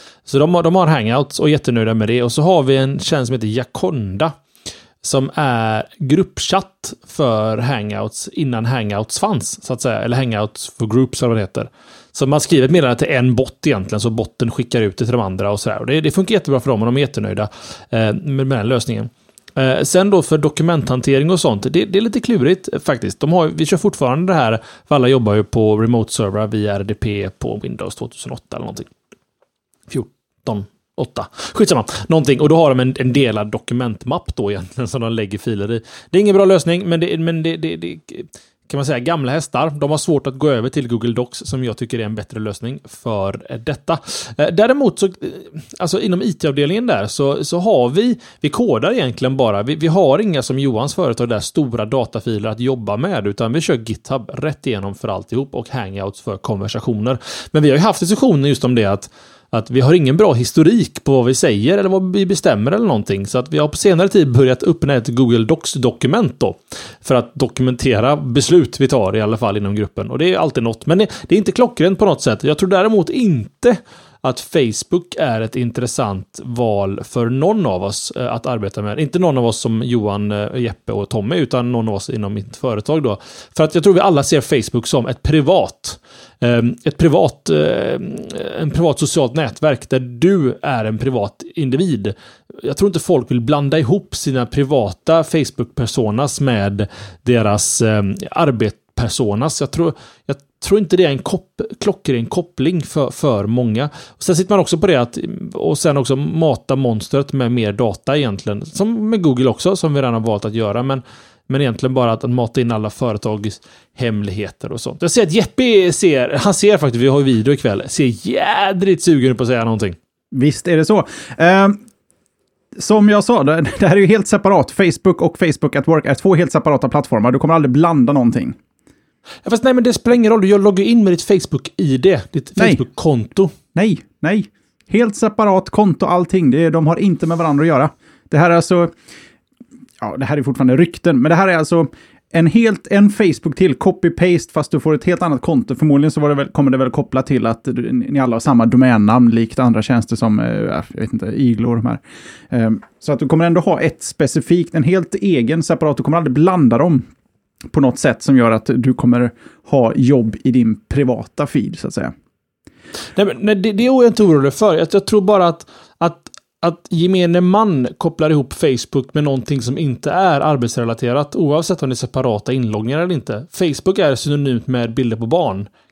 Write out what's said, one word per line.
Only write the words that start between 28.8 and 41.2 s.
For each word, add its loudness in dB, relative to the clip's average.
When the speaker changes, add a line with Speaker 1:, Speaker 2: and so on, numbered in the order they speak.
Speaker 1:
Fjorton -8
åtta. -8
Skitsamma. 2
Någonting. 2
Och 4
då 4
har 4
de 2
en, 0
en 0
delad 0
dokumentmapp -6
då -4
egentligen -8
som -6
de -4
lägger -6
filer -6
i. -4
Det 2
är 4
ingen 4
bra 4
lösning, 2
men 0
det, -2
men -2
det, -4
det, -6
det, -10
kan -6
man -4
säga, -2
gamla -2
hästar. -4
De -4
har 0
svårt -2
att -6
gå 0
över 0
till -4
Google -2
Docs, -6